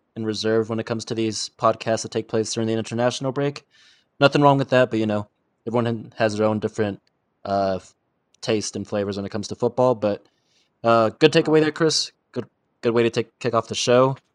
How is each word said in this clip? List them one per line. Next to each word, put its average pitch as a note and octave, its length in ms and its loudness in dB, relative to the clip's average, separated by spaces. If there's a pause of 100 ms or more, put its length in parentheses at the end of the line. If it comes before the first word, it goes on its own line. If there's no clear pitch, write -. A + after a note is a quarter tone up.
(160)
and A2+ 80 -8
reserved A2 460 0
when A2 100 -4
it A2 60 -8
comes A2+ 180 -6
to - 100 -8
these A2 440 -4
podcasts A2+ 460 0
that A2+ 60 -14
take A2 160 -4
place A2 280 -4
during A2+ 140 -2
the A2+ 40 -2
international A#2+ 600 -2
break. C#3+ 340 -6 (520)
Nothing C#3 220 4
wrong C#3+ 160 6
with C#3 140 -2
that, B2+ 200 4
but, A2+ 80 -2
you A2 80 0
know, G#2 220 -2 (380)
everyone A#2 500 -4
has G#2 220 0
their G#2+ 80 2
own A2 120 0
different, G#2 440 -4 (420)
uh, G2 320 0
f-, - 180 -16 (460)
taste - 360 -2
and G2+ 120 -8
flavors G2+ 280 -4
when G2 100 -6
it F#2+ 40 -14
comes G#2 180 -8
to G2+ 80 -10
football. B2+ 380 0
But, G#2 300 -4 (580)
uh, A#2 280 4
good D3+ 220 2
takeaway D#3 280 2
there, D#3 120 2
Chris. - 400 -2 (200)
Good, A#2+ 140 -8 (340)
good A#2 140 0
way A#2+ 80 4
to A#2 80 2
take, - 300 -4
kick A#2+ 120 -2
off A2+ 160 0
the G#2+ 60 -10
show. C3 420 4 (180)